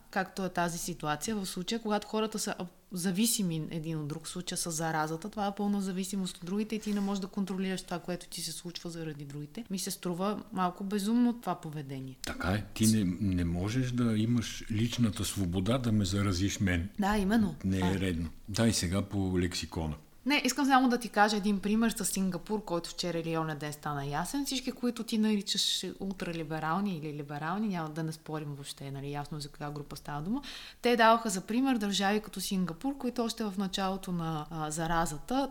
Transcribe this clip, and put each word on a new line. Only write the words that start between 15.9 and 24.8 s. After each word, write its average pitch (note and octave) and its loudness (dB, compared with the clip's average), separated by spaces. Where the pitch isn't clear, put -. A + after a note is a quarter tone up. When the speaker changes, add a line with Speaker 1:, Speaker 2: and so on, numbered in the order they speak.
Speaker 2:
ме G#2+ 6
заразиш G2 2
мен. F2+ 4
Speaker 1:
Да, G3 4
именно. G3 4
Speaker 2:
Не - 4
Speaker 1:
Това F#2 4
Speaker 2:
е - 2
Speaker 1:
е. F#2 2
Speaker 2:
редно. E2+ 0
Дай A2+ 4
сега G2 2
по F#2+ 0
лексикона. E2+ -2
Speaker 1:
Не, C#4+ 2
искам C4 0
само C4 6
да A#3+ 4
ти A3+ -6
кажа G#3+ 4
един G3+ 2
пример A3 4
с - -2
Сингапур, F#3+ -2
който E3+ -2
вчера E3+ -2
или E3 0
оня D#3 0
ден D3+ -6
стана C#3+ -4
ясен. F3+ -2
Всички, B3 -4
които A#3+ -2